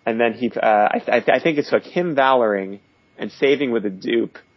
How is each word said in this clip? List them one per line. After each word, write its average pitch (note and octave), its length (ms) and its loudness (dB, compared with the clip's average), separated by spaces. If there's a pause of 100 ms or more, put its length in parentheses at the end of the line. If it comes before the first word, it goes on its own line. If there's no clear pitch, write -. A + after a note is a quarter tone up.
and A2+ 140 -2
then A#2 140 2
he, A2+ 180 -4
uh, G#2+ 400 2
I, A#3+ 80 -4
th-, - 300 0
I B2+ 100 2
think D#3 200 0
it C#3 100 -4
took A2 140 0
him F3 300 -4
Valoring A2 680 0 (380)
and A2 140 -10
saving C#3 400 0
with A2 140 -2
a G#2 40 -2
dupe A2 480 -4 (200)